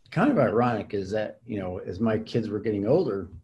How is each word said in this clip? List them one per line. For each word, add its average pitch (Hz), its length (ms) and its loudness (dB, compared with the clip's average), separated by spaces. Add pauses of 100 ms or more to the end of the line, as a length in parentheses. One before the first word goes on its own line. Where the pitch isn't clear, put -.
(120)
kind 226 180 4
of 233 80 2
ironic 113 560 2
is 95 160 -4
that, 107 340 -4
you 117 140 -6
know, 92 200 -6
as 90 200 -10
my 113 200 2
kids 110 300 -2
were 104 120 -4
getting 101 260 -2
older 117 420 0 (160)